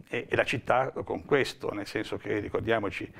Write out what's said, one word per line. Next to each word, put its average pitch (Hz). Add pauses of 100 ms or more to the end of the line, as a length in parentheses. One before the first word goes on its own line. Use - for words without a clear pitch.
e, 120
e -
la 110
città 123
con -
questo, -
nel 104
senso 107
che, 107
ricordiamoci, 104 (100)